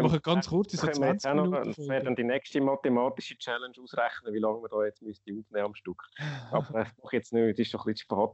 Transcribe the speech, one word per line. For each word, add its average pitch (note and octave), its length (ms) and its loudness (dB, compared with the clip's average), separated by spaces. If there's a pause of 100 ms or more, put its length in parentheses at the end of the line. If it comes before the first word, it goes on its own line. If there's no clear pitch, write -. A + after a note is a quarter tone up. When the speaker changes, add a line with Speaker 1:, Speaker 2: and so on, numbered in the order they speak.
Speaker 1:
können C3+ 100 6
Speaker 2:
machen D#3 100 2
ganz F3 280 2
kurz, F#3+ 240 0
so D#3+ 120 0
Speaker 1:
da D#3+ 60 2
können C#3+ 140 0
wir C3 80 4
jetzt - 100 -4
Speaker 2:
zwanzig C#3 180 2
Speaker 1:
auch - 40 4
noch, F3+ 60 2
Speaker 2:
Minuten B2 180 0
Speaker 1:
das G#2+ 80 -6
Speaker 2:
Folge. D3 140 -8
Speaker 1:
wäre C3+ 120 0
dann B2+ 120 0
die A#2+ 100 0
nächste C#3 360 0
mathematische C3+ 760 2
Challenge, B2 440 -8
ausrechnen, A#2 520 -2
wie A2 60 0
lange A2 220 0
wir A2+ 80 -10
da G#2+ 160 0
jetzt G#2 160 -6
müsste G#2+ 300 -12
aufnehmen G#2 340 -4
am G#2 80 -4
Stück. - 300 -12 (140)
Speaker 2:
<laughs> C3+ 340 -8
Speaker 1:
Aber A#2+ 100 2
das - 120 -6
mache - 340 -4
ich - 60 -12
jetzt A#2+ 200 -2
nicht, A2+ 200 4
es - 60 -4
ist A2+ 120 2
schon A2+ 80 -4
ein - 60 -6
bisschen A2 200 -4
spät G#2 280 2